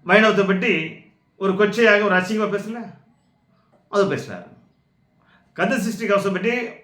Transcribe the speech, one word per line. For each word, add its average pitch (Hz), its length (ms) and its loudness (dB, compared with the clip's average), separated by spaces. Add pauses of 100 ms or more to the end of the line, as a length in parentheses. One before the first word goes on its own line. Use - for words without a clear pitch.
வைணவத்தை 202 380 4
பற்றி 190 260 0 (680)
ஒரு 190 180 0
கொச்சையாக, 208 480 4
ஒரு 190 100 2
அசிங்கமா 214 360 -2
பேசல, 214 260 -8 (1120)
அது 202 200 2
பேசுறாரு. 95 340 -10 (1080)
கந்த 202 260 0
சிருஷ்டி 220 240 -6
கவசம் 196 300 0
பற்றி 220 180 -2 (300)